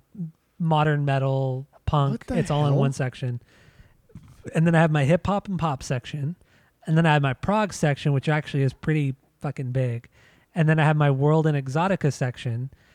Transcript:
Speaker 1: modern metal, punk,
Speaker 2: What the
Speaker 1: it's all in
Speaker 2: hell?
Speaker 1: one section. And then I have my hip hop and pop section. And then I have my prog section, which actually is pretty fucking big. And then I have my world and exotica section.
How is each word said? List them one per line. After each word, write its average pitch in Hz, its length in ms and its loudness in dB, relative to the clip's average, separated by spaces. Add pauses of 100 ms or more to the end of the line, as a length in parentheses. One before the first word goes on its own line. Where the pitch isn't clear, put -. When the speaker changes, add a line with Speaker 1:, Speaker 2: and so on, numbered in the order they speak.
(600)
Speaker 1:
modern 156 440 2
metal, 135 640 -2 (180)
punk, 143 260 2 (100)
Speaker 2:
What - 60 -20
the 254 100 -4
Speaker 1:
it's 160 140 0
all 147 160 2
in 143 60 2
Speaker 2:
hell? 139 60 4
Speaker 1:
one 139 140 0
section. 127 480 -6 (1120)
And 160 100 2
then 170 100 4
I 165 40 6
have 160 120 4
my 151 120 2
hip 160 240 2
hop 196 220 -2
and 185 100 -4
pop 151 240 -2
section. 147 520 -6 (500)
And 160 120 2
then 165 80 6
I 160 60 4
have 151 100 4
my 135 120 0
prog 202 400 -2
section, 143 400 0
which 139 160 0
actually 151 340 -2
is 131 80 0
pretty 151 420 -2 (280)
fucking 131 320 -6
big. 123 340 -4 (480)
And 156 140 2
then 156 100 2
I 151 60 4
have 156 100 4
my 147 160 4
world 147 340 2
and 151 120 2
exotica 151 560 -2
section. 123 560 -6 (260)